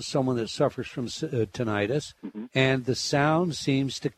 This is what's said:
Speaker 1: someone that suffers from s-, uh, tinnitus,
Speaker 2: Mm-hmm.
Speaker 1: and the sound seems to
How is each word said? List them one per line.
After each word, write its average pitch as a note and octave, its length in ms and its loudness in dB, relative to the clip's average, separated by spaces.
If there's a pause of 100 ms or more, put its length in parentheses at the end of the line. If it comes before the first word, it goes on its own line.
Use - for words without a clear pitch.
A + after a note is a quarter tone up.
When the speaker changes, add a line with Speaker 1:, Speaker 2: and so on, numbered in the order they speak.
Speaker 1:
someone C3 360 0
that A2 140 -2
suffers C3 380 0
from B2 180 -6
s-, - 160 -8
uh, B2+ 300 0
tinnitus, A2 640 0 (100)
Speaker 2:
Mm-hmm. G#3+ 200 -10 (100)
Speaker 1:
and C3 300 4
the B2 100 2
sound D#3 600 2
seems C3+ 440 0
to C#3+ 180 -2